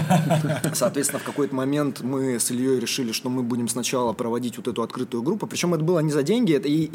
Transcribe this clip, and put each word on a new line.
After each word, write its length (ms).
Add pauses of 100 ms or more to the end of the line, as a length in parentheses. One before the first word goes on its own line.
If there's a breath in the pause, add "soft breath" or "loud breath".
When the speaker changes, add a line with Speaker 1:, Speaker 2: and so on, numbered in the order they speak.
(260)
Speaker 1:
<laughs> 480
Speaker 2:
Соответственно, 440
в 60
какой-то 320
момент 460
мы 360
с 140
Ильёй 260
решили, 320
что 200
мы 120
будем 240
сначала 460
проводить 460
вот 100
эту 140
открытую 420
группу. 240
Причём 260
это 80
было 160
не 140
за 100
деньги, 320
это 140
и 260